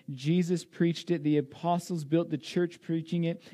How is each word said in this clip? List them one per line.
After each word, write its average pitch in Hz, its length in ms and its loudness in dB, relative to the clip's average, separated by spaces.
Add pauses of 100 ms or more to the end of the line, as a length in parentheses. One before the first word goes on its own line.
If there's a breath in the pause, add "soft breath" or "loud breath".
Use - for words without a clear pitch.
(140)
Jesus 165 500 2
preached - 480 0
it, 160 120 0
the 151 140 4
apostles 170 640 -2
built 165 260 2
the 160 80 -2
church 175 440 -2
preaching 165 420 -2
it, 170 180 -2 (120 loud breath)